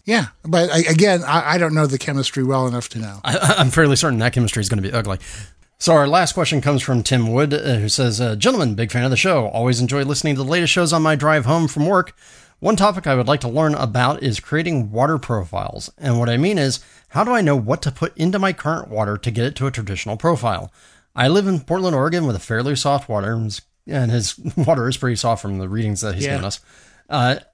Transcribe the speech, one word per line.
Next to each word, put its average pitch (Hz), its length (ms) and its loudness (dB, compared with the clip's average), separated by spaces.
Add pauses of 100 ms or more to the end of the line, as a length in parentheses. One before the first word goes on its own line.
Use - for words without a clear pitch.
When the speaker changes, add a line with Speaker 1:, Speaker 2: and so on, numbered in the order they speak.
Speaker 1:
Yeah, 202 220 0 (180)
but 165 260 2
I, 160 100 4
again, 175 420 4
I, 147 320 0
I - 20 2
don't 165 160 0
know 151 140 4
the 135 100 -2
chemistry 139 460 -4
well 131 240 0
enough 120 220 -4
to 113 100 -10
know. 101 240 -10
Speaker 2:
I, 180 320 2
<laughs> - 20 -
I'm 131 140 2
fairly 147 240 4
certain 131 240 0
that 117 140 0
chemistry 113 280 0
is 95 80 -4
gonna 104 140 -2
be 95 100 -4
ugly. 104 240 -2 (600)
So 165 140 4
our 147 140 6
last 170 260 2
question 156 280 0
comes 143 200 2
from 123 220 0
Tim 117 300 2
Wood, 143 200 2
uh, 143 220 0
who 104 140 0
says, 117 320 0
uh, 113 160 0
"Gentlemen, 170 380 0
big 113 160 -2
fan 123 120 0
of 131 80 0
the 120 60 2
show. 151 300 2
Always 120 340 0
enjoy 135 240 0
listening 143 300 -2
to 135 80 -2
the 131 60 -4
latest 170 220 0
shows 170 220 2
on 165 80 2
my 156 140 2
drive 147 300 2
home 160 220 2
from 147 200 -2
work. 180 280 0 (440)
One 202 180 2
topic 190 300 2
I 135 80 4
would 120 120 2
like 143 140 2
to 123 80 -4
learn 151 260 2
about 123 480 0
is 117 160 -2
creating 147 500 -2
water 135 280 0
profiles. 95 800 -6
And 127 200 0
what 120 120 0
I 120 80 0
mean 185 200 2
is, 135 220 0 (300)
how 190 160 0
do 247 80 0
I 233 80 2
know 143 160 4
what 120 240 -2
to 139 100 -2
put - 240 -4
into 185 240 0
my 190 140 0
current - 340 -4
water 104 300 -2
to 117 140 -4
get 117 120 -2
it 139 140 -2
to 123 100 -2
a - 40 -4
traditional 104 440 -6
profile? 113 560 -2 (420)
I 123 140 0
live 190 180 4
in 185 140 0
Portland, 180 340 -2
Oregon, 156 320 0
with 113 120 -2
a - 20 -10
fairly 127 380 -2
soft 139 320 -2
water, 104 240 -2 (520)
and 131 260 0
his 117 280 -2
<laughs> - 160 -8
water 139 320 2
is 127 80 -2
pretty 123 220 -2
soft 117 240 -2
from 98 160 -6
the 92 100 -6
readings 104 320 -2
that 104 160 -4
he's 101 80 -4
Speaker 1:
Yeah. 139 120 -2
Speaker 2:
given 135 100 -4
us. - 160 -8 (480)
Uh, 127 260 0 (180)